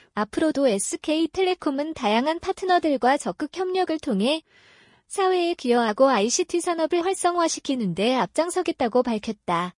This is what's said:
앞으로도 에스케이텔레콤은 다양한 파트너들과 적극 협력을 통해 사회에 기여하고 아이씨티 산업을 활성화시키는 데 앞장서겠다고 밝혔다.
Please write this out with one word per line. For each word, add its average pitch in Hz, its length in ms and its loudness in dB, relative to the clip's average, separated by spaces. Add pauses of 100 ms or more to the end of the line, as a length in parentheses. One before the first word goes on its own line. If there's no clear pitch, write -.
(140)
앞으로도 277 540 0
에스케이텔레콤은 311 1300 -2
다양한 262 440 0
파트너들과 339 800 2
적극 277 400 -6
협력을 370 400 -2
통해 269 460 -2 (640)
사회에 359 480 0
기여하고 240 520 2
아이씨티 254 540 0
산업을 330 420 0
활성화시키는 330 920 -2
데 214 180 2
앞장서겠다고 277 880 0
밝혔다. 208 760 -4